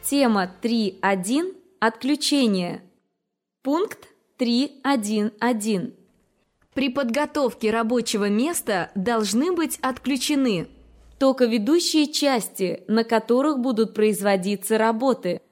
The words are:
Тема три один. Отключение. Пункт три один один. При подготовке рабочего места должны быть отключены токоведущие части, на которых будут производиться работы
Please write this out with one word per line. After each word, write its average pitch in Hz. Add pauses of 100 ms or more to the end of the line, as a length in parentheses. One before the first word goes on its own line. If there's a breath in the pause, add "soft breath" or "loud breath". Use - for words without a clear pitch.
Тема 226 (120)
три 226
один. 208 (280)
Отключение. 233 (800)
Пункт 330 (300)
три 247
один 220
один. 220 (800)
При 277
подготовке 269
рабочего 226
места 220
должны 226
быть 330
отключены 262 (500)
токоведущие 262
части, 247
на 220
которых 247
будут 226
производиться 202
работы 220